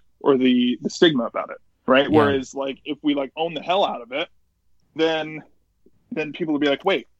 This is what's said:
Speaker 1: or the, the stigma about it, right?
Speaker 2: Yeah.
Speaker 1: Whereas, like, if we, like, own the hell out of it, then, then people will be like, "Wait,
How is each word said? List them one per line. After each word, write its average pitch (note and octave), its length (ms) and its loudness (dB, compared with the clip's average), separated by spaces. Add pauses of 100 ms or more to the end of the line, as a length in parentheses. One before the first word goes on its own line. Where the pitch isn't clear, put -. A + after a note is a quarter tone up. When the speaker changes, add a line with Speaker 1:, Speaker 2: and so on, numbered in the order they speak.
(200)
Speaker 1:
or C#3 180 4
the, B2 440 2
the C#3+ 80 -4
stigma D3+ 360 2
about - 240 -8
it, - 80 -14 (300)
right? C3 220 4
Speaker 2:
Yeah. D3+ 80 4
Speaker 1:
Whereas, C#3 360 2
like, C3+ 320 -8
if D3+ 160 -8
we, D3 140 0
like, C3+ 200 -6
own E3 180 -4
the D3 80 -8
hell F#3 240 0
out A#2+ 160 -6
of A#2 100 -18
it, D#3 160 -6 (680)
then, D#3 480 -2 (680)
then D3+ 200 -6
people D#3 220 -4
will C#3+ 60 0
be C#3+ 100 2
like, - 160 -2
"Wait, F3 220 0 (120)